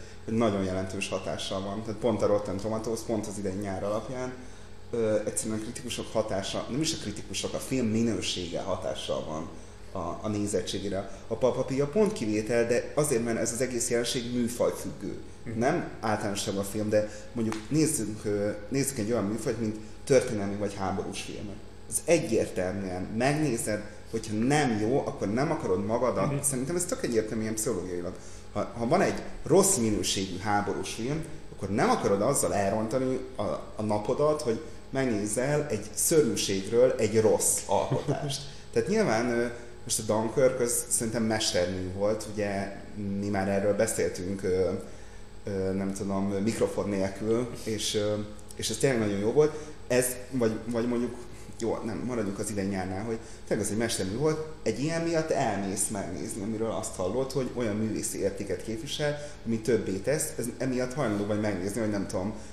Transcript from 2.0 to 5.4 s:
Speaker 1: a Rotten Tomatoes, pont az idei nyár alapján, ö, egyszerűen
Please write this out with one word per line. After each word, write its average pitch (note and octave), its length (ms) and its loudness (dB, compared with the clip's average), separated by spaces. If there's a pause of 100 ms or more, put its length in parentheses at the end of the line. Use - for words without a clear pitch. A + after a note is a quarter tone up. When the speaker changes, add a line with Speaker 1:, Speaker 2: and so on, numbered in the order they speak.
Speaker 1:
a G#2+ 60 4
Rotten G2+ 300 2
Tomatoes, A2 480 -2
pont G#2+ 220 0
az G2+ 100 -6
idei G2 240 -2
nyár G2 220 -4
alapján, B2 500 -2 (580)
ö, A2 240 4 (100)
egyszerűen A2 340 -2